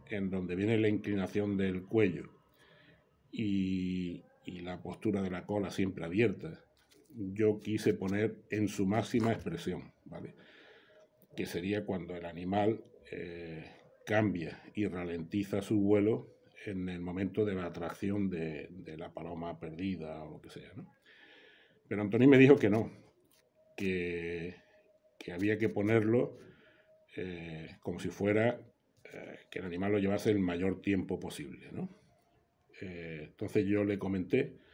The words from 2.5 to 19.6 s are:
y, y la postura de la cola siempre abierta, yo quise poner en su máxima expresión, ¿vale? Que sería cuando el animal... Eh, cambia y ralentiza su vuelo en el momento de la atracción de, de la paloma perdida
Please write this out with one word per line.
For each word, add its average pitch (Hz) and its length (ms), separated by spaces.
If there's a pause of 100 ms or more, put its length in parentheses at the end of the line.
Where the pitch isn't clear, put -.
y, 92 920 (220)
y 90 160
la 90 200
postura 98 400
de 95 80
la 90 160
cola 101 260
siempre - 340
abierta, 92 580 (460)
yo 104 520
quise 107 320
poner 101 560
en 104 180
su 101 180
máxima 113 460
expresión, - 640 (120)
¿vale? - 300 (1000)
Que 95 100
sería 101 400
cuando 90 300
el 85 100
animal... 95 580 (280)
Eh, 85 540 (400)
cambia 95 560 (120)
y 104 140
ralentiza 92 760
su 107 180
vuelo 104 560 (300)
en 92 240
el 90 100
momento 92 460
de 98 100
la 92 100
atracción 95 640
de, 80 400
de 82 280
la 82 160
paloma 82 460
perdida 80 640